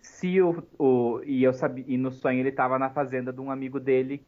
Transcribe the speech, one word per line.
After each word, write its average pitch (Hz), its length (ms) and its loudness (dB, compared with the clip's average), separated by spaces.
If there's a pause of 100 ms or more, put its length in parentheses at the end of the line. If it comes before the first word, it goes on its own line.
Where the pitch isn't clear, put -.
Se 185 400 -2
o, 170 220 2 (160)
o, 123 460 2
e 135 200 0
eu 127 80 6
sabi-, 127 340 -4
e 131 100 -2
no 131 140 -2
sonho 127 300 -2
ele 131 120 0
tava 131 260 0
na 135 120 -2
fazenda 127 420 -4
de 127 80 -12
um 135 100 -8
amigo 135 300 -6
dele 131 480 0